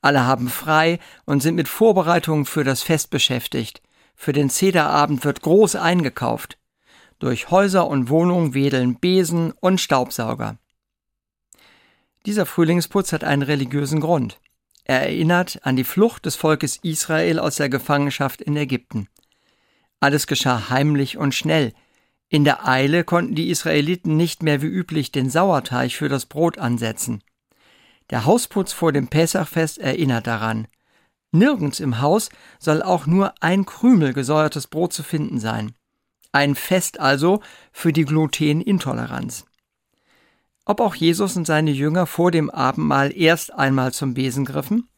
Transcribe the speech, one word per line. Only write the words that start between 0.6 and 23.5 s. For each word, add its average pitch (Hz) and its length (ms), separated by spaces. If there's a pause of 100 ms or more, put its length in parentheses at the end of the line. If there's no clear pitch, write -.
und 143 160
sind 165 140
mit 165 120
Vorbereitungen 170 760
für 151 180
das 131 180
Fest - 280
beschäftigt. 127 720 (340)
Für - 160
den 143 160
Sederabend 147 760
wird 147 180
groß 190 340
eingekauft. 165 800 (640)
Durch - 320
Häuser 190 360
und 135 220
Wohnungen 165 460
wedeln 131 440
Besen 170 540
und 185 260
Staubsauger.“ 117 760 (1700)
Dieser 208 220
Frühlingsputz 175 680
hat 160 120
einen 143 180
religiösen 139 580
Grund. 147 400 (440)
Er 135 180
erinnert 175 600
an 131 120
die 131 80
Flucht - 400
des 160 120
Volkes 151 420
Israel 160 600
aus - 180
der 143 120
Gefangenschaft 139 720
in 147 160
Ägypten. 131 500 (920)
Alles 143 260
geschah 123 440
heimlich 139 480
und 139 160
schnell. 151 400 (560)
In 147 140
der - 240
Eile 139 360
konnten 175 300
die 165 140
Israeliten 160 680